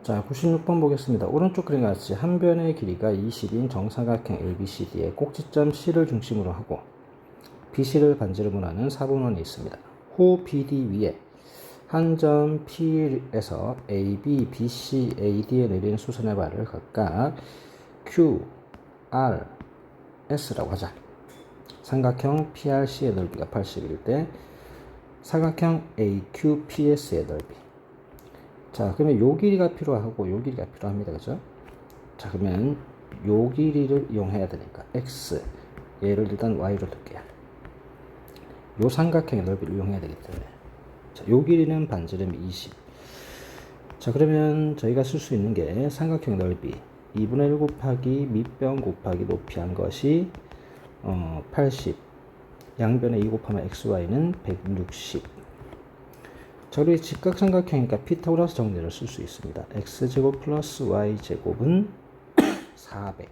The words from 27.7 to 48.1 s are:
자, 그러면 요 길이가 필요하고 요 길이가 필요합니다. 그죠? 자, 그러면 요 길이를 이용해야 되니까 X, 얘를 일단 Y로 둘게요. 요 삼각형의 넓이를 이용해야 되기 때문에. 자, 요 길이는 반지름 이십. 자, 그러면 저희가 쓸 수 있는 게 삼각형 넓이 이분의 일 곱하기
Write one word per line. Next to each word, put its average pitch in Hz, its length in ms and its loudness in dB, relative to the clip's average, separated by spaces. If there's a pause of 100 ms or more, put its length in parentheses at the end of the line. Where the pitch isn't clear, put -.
자, 101 260 -2
그러면 147 220 4
요 135 180 6
길이가 190 360 4
필요하고 113 560 -2
요 104 140 -2
길이가 127 220 -4
필요합니다. 101 480 -6
그죠? 127 260 -8 (800)
자, - 120 -12
그러면 98 480 0 (480)
요 110 260 4
길이를 143 600 2
이용해야 98 380 0
되니까 - 340 -14 (100)
X, - 480 -6 (640)
얘를 101 260 2
일단 107 280 0
Y로 98 320 -2
둘게요. - 320 -16 (1600)
요 123 60 6
삼각형의 160 560 2
넓이를 95 300 -2
이용해야 98 260 -2
되기 - 140 -10
때문에. - 300 -12 (680)
자, - 160 -16
요 123 160 6
길이는 156 420 4
반지름 90 480 -4
이십. 92 380 -10 (1300)
자, - 120 -2
그러면 151 640 4
저희가 123 280 2
쓸 131 180 -2
수 - 120 -4
있는 160 200 2
게 95 360 0
삼각형 156 480 0
넓이 90 380 -2 (380)
이분의 120 340 2
일 147 100 2
곱하기 135 720 0